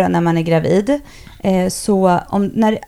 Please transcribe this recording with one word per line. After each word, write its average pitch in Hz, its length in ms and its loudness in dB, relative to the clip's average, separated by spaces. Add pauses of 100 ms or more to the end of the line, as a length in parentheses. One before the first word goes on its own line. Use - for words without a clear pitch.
då 180 40 0
när 175 140 0
man 165 160 0
är 165 40 2
gravid, 170 580 0 (440)
eh, 185 260 0
så 190 500 0 (100)
om, 196 260 -2
när, 220 320 0